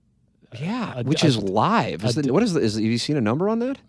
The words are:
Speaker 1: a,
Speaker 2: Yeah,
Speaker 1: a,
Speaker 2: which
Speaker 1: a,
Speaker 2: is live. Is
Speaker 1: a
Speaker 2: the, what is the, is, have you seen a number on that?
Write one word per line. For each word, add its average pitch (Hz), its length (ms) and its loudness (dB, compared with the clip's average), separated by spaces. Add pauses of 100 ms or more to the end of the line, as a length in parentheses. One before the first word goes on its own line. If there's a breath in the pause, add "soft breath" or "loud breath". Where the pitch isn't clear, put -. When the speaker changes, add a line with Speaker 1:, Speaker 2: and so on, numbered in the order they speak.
(520)
Speaker 1:
a, 117 60 -14
Speaker 2:
Yeah, 180 420 -6
Speaker 1:
a, - 40 -4
Speaker 2:
which 143 200 2
Speaker 1:
a, - 20 4
Speaker 2:
is 131 100 4
live. 113 680 0
Is 120 120 0
Speaker 1:
a 151 60 0
Speaker 2:
the, 127 100 0
what 185 100 4
is 202 120 0
the, 165 60 2
is, 107 140 2
have 110 80 -2
you 117 160 0
seen 147 180 -2
a 139 40 0
number 131 280 0
on 226 100 -2
that? 254 200 -4 (100)